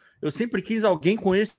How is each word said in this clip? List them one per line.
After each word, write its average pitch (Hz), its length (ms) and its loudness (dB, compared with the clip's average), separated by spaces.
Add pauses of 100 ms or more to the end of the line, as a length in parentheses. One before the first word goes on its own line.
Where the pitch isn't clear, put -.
(200)
Eu 151 100 -4
sempre 226 300 -2
quis 220 240 -2
alguém 180 320 2
com 190 180 0
esse 208 240 0